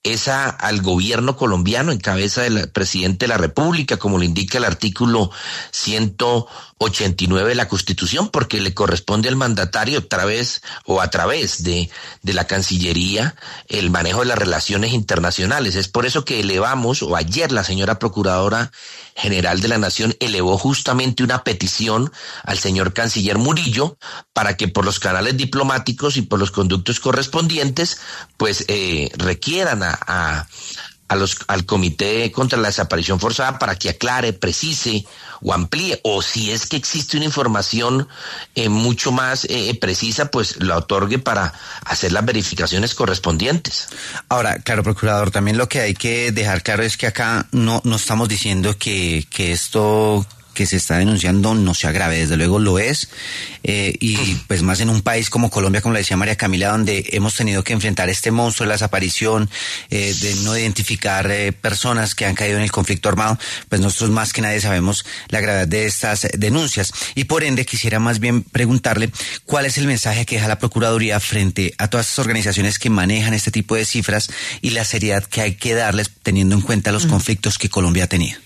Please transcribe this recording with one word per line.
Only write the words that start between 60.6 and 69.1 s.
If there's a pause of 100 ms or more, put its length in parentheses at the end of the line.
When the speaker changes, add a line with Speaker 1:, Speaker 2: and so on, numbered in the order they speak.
Speaker 2:
eh,
personas
que
han
caído
en
el
conflicto
armado, (320)
pues
nosotros
más
que
nadie
sabemos (240)
la
gravedad
de
estas
denuncias, (240)
y
por
ende
quisiera
más
bien
preguntarle (340)